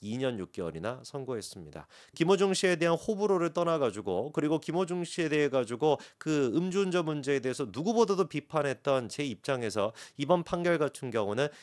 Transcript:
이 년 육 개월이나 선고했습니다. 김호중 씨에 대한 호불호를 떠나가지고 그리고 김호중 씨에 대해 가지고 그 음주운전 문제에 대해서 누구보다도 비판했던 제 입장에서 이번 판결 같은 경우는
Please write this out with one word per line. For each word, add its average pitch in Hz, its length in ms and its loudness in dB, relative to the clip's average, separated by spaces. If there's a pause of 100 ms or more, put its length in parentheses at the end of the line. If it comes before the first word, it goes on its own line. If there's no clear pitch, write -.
이 107 180 -6
년 127 200 -2
육 90 140 -8
개월이나 92 520 -6
선고했습니다. 101 800 -10 (280)
김호중 190 400 4
씨에 180 220 2
대한 170 200 4
호불호를 190 560 0
떠나가지고 123 800 0
그리고 151 260 0
김호중 175 460 -2
씨에 165 240 -2
대해 147 200 2
가지고 127 500 2 (180)
그 143 380 2
음주운전 180 500 2
문제에 143 360 0
대해서 127 300 -2
누구보다도 190 580 2
비판했던 139 800 0
제 147 160 -4
입장에서 110 680 -2 (240)
이번 170 280 2
판결 175 340 0
같은 135 320 -2
경우는 110 380 0 (140)